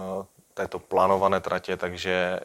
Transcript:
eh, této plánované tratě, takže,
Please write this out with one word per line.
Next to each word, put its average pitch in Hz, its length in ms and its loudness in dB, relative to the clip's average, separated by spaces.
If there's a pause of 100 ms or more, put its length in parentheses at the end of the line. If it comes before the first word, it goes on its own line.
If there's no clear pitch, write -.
(220)
eh, 95 40 -14 (280)
této 95 240 -6
plánované 95 640 4
tratě, 92 360 -4
takže, 90 680 -2